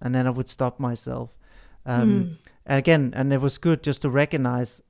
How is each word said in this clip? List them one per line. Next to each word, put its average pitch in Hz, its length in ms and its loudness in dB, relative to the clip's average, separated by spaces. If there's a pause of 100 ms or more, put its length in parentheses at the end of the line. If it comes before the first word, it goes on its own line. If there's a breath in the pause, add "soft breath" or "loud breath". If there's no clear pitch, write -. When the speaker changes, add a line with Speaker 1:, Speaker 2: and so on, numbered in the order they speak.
Speaker 1:
And 123 140 -2
then 127 100 2
I 127 60 0
would 123 180 -6
stop 123 300 -4
myself. 123 500 -6 (560 soft breath)
Um, 196 380 2
Speaker 2:
Hmm. 175 80 -8 (340 soft breath)
Speaker 1:
again, 139 500 2
and 135 160 0
it 135 100 2
was 139 180 -2
good 165 240 2
just 143 180 -4
to 147 80 0
recognize 127 800 -2